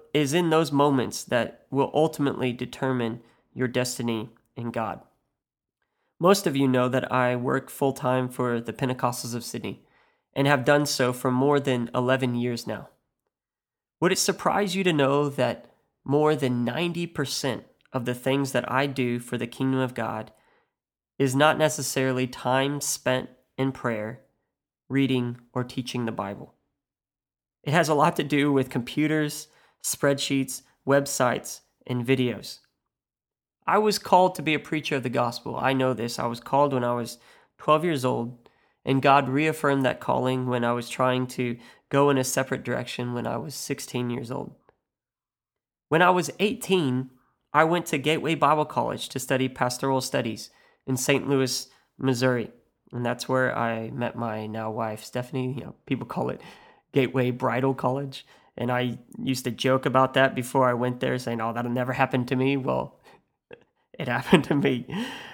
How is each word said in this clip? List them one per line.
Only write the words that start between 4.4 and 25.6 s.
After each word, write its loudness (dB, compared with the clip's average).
in -6
God. -4
Most 4
of 0
you 4
know 4
that 0
I 2
work -2
full-time 0
for -2
the -8
Pentecostals -4
of -6
Sydney -10
and 2
have 4
done 4
so 2
for -2
more 4
than -2
eleven 2
years -2
now. -10
Would 4
it 0
surprise 0
you 0
to 2
know 2
that -2
more 4
than 0
ninety -4
percent -4
of -4
the -2
things 0
that -2
I 0
do -2
for -8
the -4
kingdom -2
of -2
God -6
is 2
not 6
necessarily 0
time 0
spent -2
in 0
prayer, -6
reading, 0
or -2